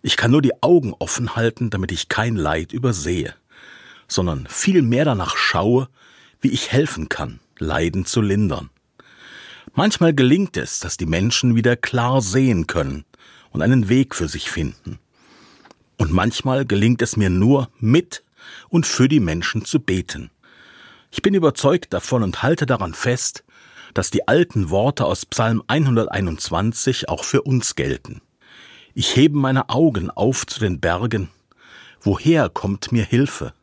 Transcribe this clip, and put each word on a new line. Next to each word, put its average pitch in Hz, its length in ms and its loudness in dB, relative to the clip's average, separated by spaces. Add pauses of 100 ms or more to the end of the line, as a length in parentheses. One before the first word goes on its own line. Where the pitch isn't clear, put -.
Ich - 160 -2
kann 117 140 0
nur 147 120 6
die 127 200 0
Augen 143 300 4
offen - 420 -6
halten, 117 360 -2
damit 95 200 -4
ich - 180 -6
kein 113 280 -2
Leid 80 360 -2
übersehe, 90 640 -2 (720)
sondern 82 400 -2
viel 185 360 2
mehr 123 220 2
danach 107 300 -2
schaue, 117 540 0 (520)
wie - 100 2
ich - 200 -4
helfen 117 380 -2
kann, 64 320 -8 (180)
Leiden 82 460 -2
zu - 160 0
lindern. 101 500 -2 (1040)
Manchmal 170 420 2
gelingt 139 420 2
es, - 220 -6
dass - 200 -8
die 87 80 -4
Menschen 113 500 2
wieder 120 180 4
klar 127 460 0
sehen 107 480 2
können 73 360 -4 (460)
und - 120 -4
einen 113 260 4
Weg 127 260 2
für 82 140 -4
sich - 220 -8
finden. - 500 -8 (960)
Und 78 160 0
manchmal 117 520 0
gelingt 110 380 2
es - 140 -2
mir 101 140 2
nur, 117 400 4 (100)
mit 127 420 0 (460)
und 170 180 2
für - 220 2
die 151 120 4
Menschen 85 440 -2
zu - 160 -2
beten. 90 500 -4 (800)
Ich - 120 -8
bin 196 120 4
überzeugt 156 580 2
davon 117 300 -2
und 95 200 -4
halte 147 240 0
daran 98 260 -2
fest, - 500 -4 (520)
dass - 160 -2
die - 160 -2
alten 117 440 2
Worte 113 360 0
aus - 180 -2
Psalm 113 440 -2
einhunderteinundzwanzig 113 1400 0
auch - 140 -6
für - 200 -2
uns 127 340 -2
gelten. - 440 -6 (720)
"Ich - 220 -4
hebe 147 240 4
meine 131 300 0
Augen 123 420 0
auf - 360 -2
zu - 120 -10
den 90 220 -2
Bergen. 95 500 -2 (680)
Woher 131 480 2
kommt - 420 -6
mir 113 140 2
Hilfe? 120 480 -2 (100)